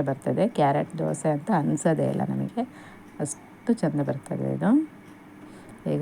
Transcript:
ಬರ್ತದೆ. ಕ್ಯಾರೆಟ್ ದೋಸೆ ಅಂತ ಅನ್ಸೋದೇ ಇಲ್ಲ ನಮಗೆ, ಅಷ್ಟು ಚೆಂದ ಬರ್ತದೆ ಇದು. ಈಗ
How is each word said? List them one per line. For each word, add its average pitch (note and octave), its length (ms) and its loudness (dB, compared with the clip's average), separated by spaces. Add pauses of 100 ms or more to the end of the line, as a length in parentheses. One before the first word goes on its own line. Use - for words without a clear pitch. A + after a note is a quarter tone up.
ಬರ್ತದೆ. C3+ 340 0 (160)
ಕ್ಯಾರೆಟ್ D3 420 2
ದೋಸೆ D#3 360 0
ಅಂತ D3 120 -4 (120)
ಅನ್ಸೋದೇ D3+ 520 2
ಇಲ್ಲ C3+ 100 -2 (100)
ನಮಗೆ, C3+ 300 -2 (640)
ಅಷ್ಟು - 560 -4
ಚೆಂದ D3 180 2 (120)
ಬರ್ತದೆ C3+ 360 -4 (100)
ಇದು. E3+ 140 4 (1200)
ಈಗ D3 80 0